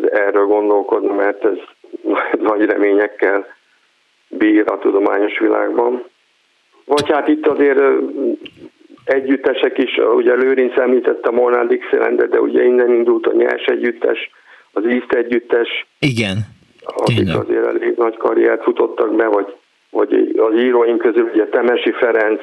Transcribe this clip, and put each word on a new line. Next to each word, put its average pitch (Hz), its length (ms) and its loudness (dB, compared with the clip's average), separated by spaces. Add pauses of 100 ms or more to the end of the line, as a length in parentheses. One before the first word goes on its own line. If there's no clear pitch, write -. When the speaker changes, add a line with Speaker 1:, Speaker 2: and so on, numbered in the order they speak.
(120)
Speaker 1:
erről 101 340 2
gondolkodni, 104 680 0
mert 101 320 -2
ez 104 120 0 (460)
<laughs> - 460 -2
nagy 107 160 0
reményekkel 101 800 0 (840)
bír 107 440 2
a 98 60 -4
tudományos 101 640 0
világban. 110 640 -2 (840)
Vagy 147 260 0
hát 147 160 0
itt 151 200 0
azért, 139 300 2
ö, 135 200 4 (1080)
együttesek 139 720 0
is, 127 200 -2 (180)
ugye 123 180 2
Lőrinc 127 440 0
említette 123 520 0
a - 20 2
Molnár 120 360 2
Dixielandet, 120 600 0
de 117 100 2
ugye 120 240 2
innen 123 300 4
indult 117 340 2
a 107 60 2
Nyers 120 320 0
együttes, 120 680 -4 (400)
az 104 140 -4
East 123 280 -2
együttes, 120 720 -2 (140)
Speaker 2:
Igen. 113 380 -2 (480)
Speaker 1:
akik 113 300 -2
Speaker 2:
Tényleg. 95 220 0
Speaker 1:
azért 113 280 -2
elég 117 320 -2
nagy 113 200 -2
karriert 113 460 0
futottak 117 520 -2
be, 113 120 2
vagy, 101 280 -2 (340)
vagy 107 480 0
az 110 220 2
íróink 120 420 2
közül 117 320 2
ugye 107 140 2
Temesi 120 440 0
Ferenc, 110 520 0